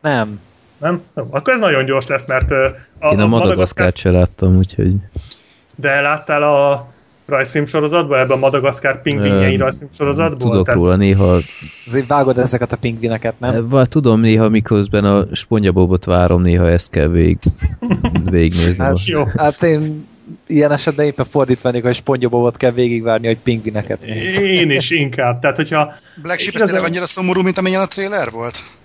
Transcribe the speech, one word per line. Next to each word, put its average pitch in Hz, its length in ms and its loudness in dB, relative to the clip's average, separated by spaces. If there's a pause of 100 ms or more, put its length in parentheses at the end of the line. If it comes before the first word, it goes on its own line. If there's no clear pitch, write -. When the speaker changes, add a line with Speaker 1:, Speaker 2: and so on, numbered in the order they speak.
Speaker 1:
Nem. 110 400 -2 (380)
Speaker 2:
Nem? 170 240 -4 (140)
Jó, 127 140 -8
akkor 151 220 -2
ez 247 60 0
nagyon 151 260 0
gyors 131 220 -2
lesz, 131 200 -4
mert, - 240 -2
ö, 135 140 0 (340)
a, 151 140 0
Speaker 3:
Én - 60 2
a 104 40 2
Speaker 2:
a 104 40 4
Speaker 3:
Madagaszkárt 107 40 2
Speaker 2:
Madagaszkár 92 640 0
Speaker 3:
se - 160 -2
láttam, 90 460 2
úgyhogy 95 360 0 (840)
Speaker 2:
De 139 260 0
láttál 147 420 0
a 143 440 2 (400)
rajzfilm 139 400 -2
sorozatból, 151 520 0
ebben 131 180 2
a 131 40 -2
Madagaszkár 135 640 0
pingvinjei 98 520 2
Speaker 3:
Ö, 98 40 0
Speaker 2:
rajzfilm 135 320 -4
sorozatból? 143 600 -2
Speaker 3:
tudok 92 140 2
Speaker 2:
Tehát 117 160 0
Speaker 3:
róla 90 160 4
néha. 95 420 4 (480)
Speaker 1:
Azért 123 200 -2
vágod 131 320 2
ezeket 123 340 0
a 131 40 -4
pingvineket, 113 640 -4
nem? 123 140 -2
Speaker 3:
Ö, 117 140 -2
vá-, 131 200 2
tudom 120 320 2
néha, 110 280 4
miközben 104 560 0
a 101 300 2
SpongeBobot 92 720 0
várom, 90 380 2
néha 87 260 4
ezt 87 220 2
kell 76 180 0
vég-, 85 300 2 (560)
Speaker 2:
<laughs> - 360 -2
Speaker 3:
végignézni. 87 540 2
Speaker 1:
Hát, 135 220 0
Speaker 2:
Jó. 151 180 -2 (120)
Speaker 1:
hát 151 260 0
én 156 440 -2 (400)
ilyen 147 260 2
esetben 147 340 -2
éppen 139 180 -2
fordítva 127 440 0
lennék, 120 160 -2
hogy 123 100 0
SpongeBobot 120 640 0
kell 123 140 0
végigvárni, 117 560 -2
hogy 113 120 0
pingvineket 107 600 -4
nézz. 180 380 -4
Speaker 2:
Én 185 320 0
is 139 200 0
inkább. 123 500 -2
Tehát, 143 160 -2
hogyha 151 360 -2 (300)
Speaker 4:
Black 170 160 -6
Sheep, - 160 -4
ez 220 60 -2
Speaker 2:
igazán 214 60 4
Speaker 4:
tényleg 185 240 -2
annyira 175 160 -4
szomorú, 185 360 0
mint 185 160 0
amilyen 185 220 0
a 190 60 0
trailer 196 440 -6
volt? 117 260 -10 (280)